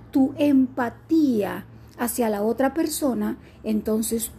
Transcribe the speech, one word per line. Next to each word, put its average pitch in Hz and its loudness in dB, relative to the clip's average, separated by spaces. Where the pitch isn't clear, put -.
tu 269 2
empatía 254 0
hacia 233 -2
la 202 -2
otra 262 0
persona, 254 -2
entonces 220 -2